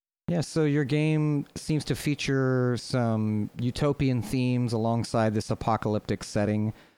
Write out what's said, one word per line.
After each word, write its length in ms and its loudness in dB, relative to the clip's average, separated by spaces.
Yeah, 140 0
so 240 0
your 180 2
game 640 0
seems 300 -2
to 100 -2
feature 800 0
some 720 0
utopian 640 0
themes 520 0
alongside 600 0
this 160 -2
apocalyptic 720 -2
setting. 500 0